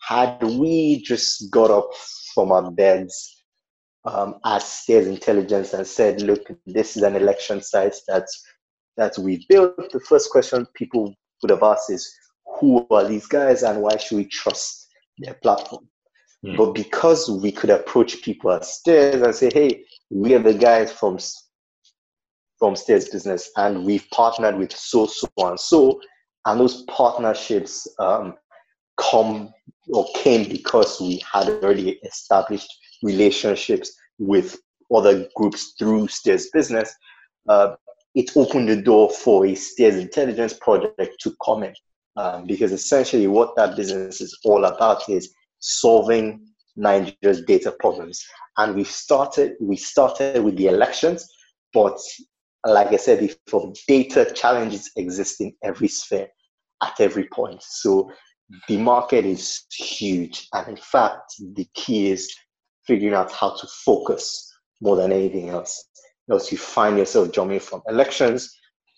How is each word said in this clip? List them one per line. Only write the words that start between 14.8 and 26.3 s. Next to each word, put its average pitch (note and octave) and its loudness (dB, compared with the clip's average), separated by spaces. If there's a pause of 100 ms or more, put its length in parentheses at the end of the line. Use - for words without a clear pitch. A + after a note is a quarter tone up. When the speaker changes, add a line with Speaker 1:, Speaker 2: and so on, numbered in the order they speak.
Speaker 1:
their - -14
platform?" - -2 (540)
Speaker 2:
Hmm. F#2+ -8
Speaker 1:
But G#2+ 2
because D3+ 0
we G2+ -2
could G#2 -2
approach A2+ 2
people G#2+ -4
at E2+ -4
Stairs C#3 4
and A#2 2
say, B2 2
"Hey, D3 2 (260)
we G#2 2
are A#2 6
the A2 6
guys A2+ 4
from G2 -2
s-, - -14 (1120)
from G2 2
Stairs G2 2
Business, F#2+ -8
and G2+ -2
we've G2+ -2
partnered A#2 0
with F#2+ -6
so, - 0
so, - -8 (120)
and F#2 -2
so," C3+ 4 (460)